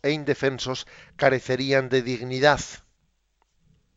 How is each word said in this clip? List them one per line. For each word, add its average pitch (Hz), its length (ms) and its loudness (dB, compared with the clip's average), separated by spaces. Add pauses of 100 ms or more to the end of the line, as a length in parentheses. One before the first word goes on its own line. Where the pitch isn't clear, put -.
e 143 80 0
indefensos 135 760 -2 (300)
carecerían 131 720 0
de 127 140 2
dignidad. 127 580 2 (1400)